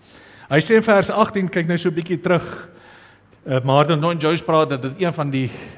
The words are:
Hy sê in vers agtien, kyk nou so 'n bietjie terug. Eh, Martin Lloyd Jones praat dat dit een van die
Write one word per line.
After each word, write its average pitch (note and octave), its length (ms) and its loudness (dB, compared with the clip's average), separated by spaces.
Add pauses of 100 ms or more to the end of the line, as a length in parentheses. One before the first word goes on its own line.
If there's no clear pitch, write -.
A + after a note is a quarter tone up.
(480)
Hy D3 160 4
sê A3+ 160 4
in A3 60 -2
vers G3+ 260 4
agtien, G3 400 0
kyk E3+ 160 -2
nou F3 100 0
so F3+ 140 -2
'n - 20 -4
bietjie E3+ 260 -4
terug. F3 280 0 (960)
Eh, C3 160 -2
Martin D3 400 2
Lloyd E3 220 -2
Jones D#3 180 0
praat D#3 300 2
dat C3 120 -4
dit C3+ 200 -6
een E3+ 100 0
van C#3+ 160 -6
die C3 220 -2 (280)